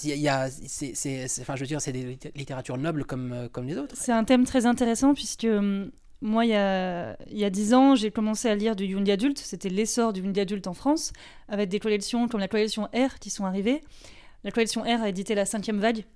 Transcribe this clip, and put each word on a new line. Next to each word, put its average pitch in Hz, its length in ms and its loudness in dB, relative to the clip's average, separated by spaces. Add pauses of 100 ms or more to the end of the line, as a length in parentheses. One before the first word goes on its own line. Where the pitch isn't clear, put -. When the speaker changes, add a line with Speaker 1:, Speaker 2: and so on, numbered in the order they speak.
Speaker 1:
il 147 60 -4
y - 20 -2
a, 143 40 -2
il 147 60 -4
y 147 80 2
a, 135 200 0
c'est, 135 440 -10
c'est, 131 340 -4
c'est, - 140 -6
enfin, 135 140 -6
je 127 60 -4
veux 131 60 -6
dire, 147 140 -4
c'est 135 120 -4
des 127 100 -4
litté-, 127 320 -10
littératures 131 420 -8
nobles 147 280 -2
comme, 127 260 -6
euh, 120 160 -6
comme 123 180 -8
les 160 120 -4
autres. 277 200 -8
Speaker 2:
C'est - 140 -2
un 226 140 4
thème 254 200 6
très 240 200 2
intéressant, 240 480 4
puisque, - 320 -4
hum, 202 460 0 (300)
moi, 220 220 2
il 233 60 4
y 220 60 4
a, 185 600 0 (140)
il 214 80 -10
y 208 80 2
a 202 40 2
dix 208 240 2
ans, 269 220 10
j'ai 214 160 2
commencé 220 380 0
à 208 60 4
lire 214 200 0
du 190 80 -2
young 196 260 0
adulte. 233 280 2
C'était - 320 -8
l'essor 220 420 2
du 185 100 -4
young 190 160 -2
adulte 196 300 -2
en 180 60 -6
France, 311 400 0 (340)
avec 202 220 -2
des 202 100 0
collections 220 480 0
comme 220 140 -2
la 190 80 -2
collection 214 440 0
R 262 280 0
qui 202 80 -12
sont 196 160 -4
arrivées. 196 340 0 (640)
La 202 80 -6
collection 226 300 0
R 233 200 0
a 220 60 0
édité 196 260 -2
La 202 120 2
Cinquième 208 340 -2
Vague, 220 240 0 (120)